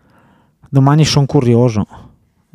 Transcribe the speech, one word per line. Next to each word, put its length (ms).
domani 360
son 220
curioso, 600